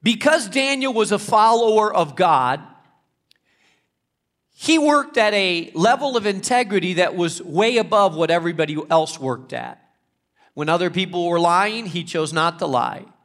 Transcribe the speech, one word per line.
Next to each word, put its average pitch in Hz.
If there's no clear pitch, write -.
Because 233
Daniel 269
was 214
a 202
follower 220
of 151
God, 143
he 320
worked 294
at 214
a 180
level 247
of 214
integrity 196
that 175
was 175
way 208
above 202
what 160
everybody 165
else 160
worked 127
at. -
When 151
other 170
people 180
were 170
lying, 202
he 170
chose 156
not 165
to 165
lie. 120